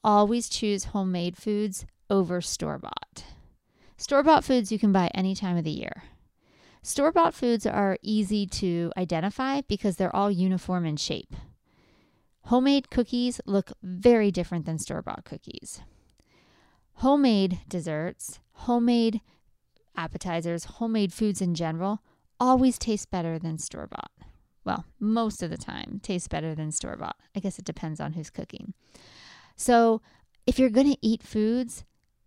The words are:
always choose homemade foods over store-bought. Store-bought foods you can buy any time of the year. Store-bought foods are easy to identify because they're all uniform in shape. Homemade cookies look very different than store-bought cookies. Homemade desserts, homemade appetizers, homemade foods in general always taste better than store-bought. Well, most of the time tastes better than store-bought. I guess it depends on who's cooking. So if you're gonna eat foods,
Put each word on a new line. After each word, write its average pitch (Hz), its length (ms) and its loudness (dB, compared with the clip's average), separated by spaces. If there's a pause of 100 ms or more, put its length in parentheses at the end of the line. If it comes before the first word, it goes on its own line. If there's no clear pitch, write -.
always 208 480 4
choose 208 340 -2
homemade 180 540 -4
foods 208 480 -4 (240)
over 180 320 2
store-bought. - 840 -8 (720)
Store-bought 285 480 6
foods 247 260 2
you 220 80 -2
can 202 140 4
buy 185 220 4
any 190 200 0
time 180 220 -2
of 165 80 0
the 160 60 -2
year. - 340 -8 (760)
Store-bought 330 520 2
foods 233 320 0
are 196 360 0
easy 208 440 0
to 170 500 -2
identify 196 680 -2
because 208 340 -2
they're - 180 -2
all 202 160 2
uniform 180 540 0
in 151 120 -2
shape. - 380 -6 (1120)
Homemade 262 420 4
cookies 240 560 -2
look 196 260 0 (100)
very 202 480 4
different 175 360 -4
than 160 120 -4
store-bought - 460 -8
cookies. - 560 -16 (1160)
Homemade 233 720 4
desserts, 160 720 -6 (140)
homemade 233 720 2 (720)
appetizers, 170 680 -4
homemade 220 460 -2
foods 202 300 -2
in 175 140 0
general 170 480 -4 (360)
always 254 380 4
taste - 340 -4
better 165 280 -4
than 160 180 -6
store-bought. - 560 -12 (500)
Well, 170 220 -4 (160)
most 220 420 0
of 170 60 -4
the 160 80 -6
time - 460 -10
tastes 180 260 -6
better 156 260 -4
than 156 160 -6
store-bought. - 460 -8 (180)
I 196 60 -4
guess 190 180 -6
it - 60 -16
depends 156 340 -8
on 151 140 -8
who's 156 160 -10
cooking. - 460 -12 (840)
So 226 460 4 (440)
if 254 120 2
you're 254 100 6
gonna 269 320 4
eat 220 220 0
foods, 233 600 -2 (420)